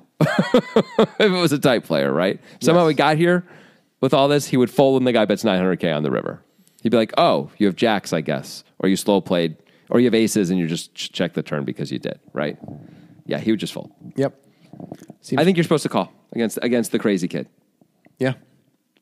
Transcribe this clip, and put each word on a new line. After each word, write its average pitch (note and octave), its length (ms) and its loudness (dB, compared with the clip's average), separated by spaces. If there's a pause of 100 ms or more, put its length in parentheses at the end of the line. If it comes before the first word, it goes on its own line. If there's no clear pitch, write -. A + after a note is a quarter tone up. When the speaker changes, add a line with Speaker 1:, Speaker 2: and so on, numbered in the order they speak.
Speaker 1:
<laughs> - 120 -20
if - 1000 0
it G#3 100 4
was F3 220 0
a D3 80 0
tight A#2 240 2
player, C#2 280 -2
right? F2 280 -2 (200)
Somehow E3 220 4
Speaker 2:
Yes. E3 60 4
Speaker 1:
we D#3 80 2
got D3+ 220 2
here F3 280 2 (560)
with C3 120 2
all C#3 140 4
this. D3 200 0
He C#3 100 0
would B2 140 4
fold C3+ 240 4
when B2+ 80 2
the B2+ 80 2
guy A2+ 140 4
bets G2 180 0
nine G2 140 2
hundred F#2 220 0
K E2+ 120 0
on D2+ 120 -2
the C#2+ 80 -2
river. G1+ 300 -6 (400)
He'd A#2 80 -2
be A#2 80 2
like, A2 200 0
"Oh, G2+ 400 2
you G#2 100 2
have F2+ 80 0
jacks, G#2+ 380 -2
I D#2+ 80 0
guess, C#2 420 -8 (160)
or F#2 100 0
you F#2+ 60 4
slow G2 260 2
played, E2+ 360 -2 (320)
or A#2 100 2
you B2 60 4
have A2+ 100 2
aces G#2+ 340 2
and F#2 100 0
you E2+ 60 0
just D#2+ 300 -8
ch-, - 160 -12
check F2 220 -4
the D#2 100 -4
turn D2 220 -6
because C2+ 260 -8
you C2 80 -6
did," - 200 -10 (140)
right? D2 240 -6 (680)
Yeah, D2 100 -6
he - 140 -2
would G#2 80 0
just - 140 -8
fold. - 180 -14 (240)
Speaker 2:
Yep. C3+ 180 -4 (880)
Seems - 180 -2
Speaker 1:
I D#3+ 60 4
think F3+ 120 4
you're E3+ 60 2
supposed D#3 200 0
to - 60 -4
call F#2+ 220 -4 (220)
against, A2+ 280 -4
against A#2+ 300 0
the A2+ 80 -2
crazy F#2+ 280 0
kid. D2+ 200 -8 (720)
Speaker 2:
Yeah, B2+ 160 -2 (680)